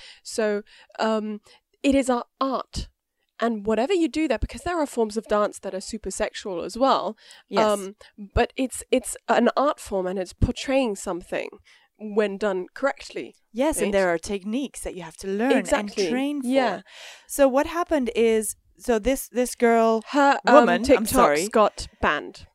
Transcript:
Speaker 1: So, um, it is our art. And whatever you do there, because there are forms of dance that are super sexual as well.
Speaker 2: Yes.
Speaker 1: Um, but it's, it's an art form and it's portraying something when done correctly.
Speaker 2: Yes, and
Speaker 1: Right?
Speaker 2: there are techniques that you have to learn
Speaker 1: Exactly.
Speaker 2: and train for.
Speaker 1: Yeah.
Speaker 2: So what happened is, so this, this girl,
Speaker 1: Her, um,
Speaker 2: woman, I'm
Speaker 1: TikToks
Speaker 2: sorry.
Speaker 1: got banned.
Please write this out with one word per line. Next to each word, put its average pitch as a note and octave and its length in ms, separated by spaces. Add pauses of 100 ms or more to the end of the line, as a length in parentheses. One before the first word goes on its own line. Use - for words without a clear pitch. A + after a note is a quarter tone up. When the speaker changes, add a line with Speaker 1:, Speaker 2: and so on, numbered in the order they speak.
(240)
Speaker 1:
So, G#3+ 380 (380)
um, G#3+ 420 (420)
it C#4 120
is C4 140
our A#3+ 160 (140)
art. - 480 (520)
And A3 260
whatever A3 280
you E4 140
do D4+ 220
there, C#4+ 100
because - 220
there F4 180
are D4 60
forms A3 320
of G#3+ 100
dance G#3 320
that F#3+ 160
are G#3+ 60
super - 280
sexual F#3+ 540
as F#3 140
well. A3+ 400 (320)
Speaker 2:
Yes. A3 160
Speaker 1:
Um, G3+ 300 (380)
but - 220
it's, - 260 (100)
it's - 260 (100)
an A#3 300
art C#4 240
form F#3 260
and F#3 100
it's F#3 140
portraying B3+ 640
something F3+ 540 (500)
when G#3 380
done G#3+ 360
correctly. - 640 (160)
Speaker 2:
Yes, C#4 260
and G3+ 100
Speaker 1:
Right? G3+ 40
Speaker 2:
there G3 220
are E3+ 40
techniques G#3 640
that F3 140
you F3+ 80
have D#3+ 140
to F#3+ 100
learn G#3 240
Speaker 1:
Exactly. G#3 540
Speaker 2:
and E3+ 60
train C#4 320
for. A#3+ 40
Speaker 1:
Yeah. B3 340 (460)
Speaker 2:
So C#4 220
what C#4 180
happened D#4 480
is, A3 400 (220)
so A3 220
this, B3+ 300
this A#3+ 260
girl, A3+ 540
Speaker 1:
Her, C#4 360
um, B3 100
Speaker 2:
woman, A#3+ 260
I'm - 20
Speaker 1:
TikToks A#3 240
Speaker 2:
sorry. E3+ 400
Speaker 1:
got - 400 (140)
banned. - 540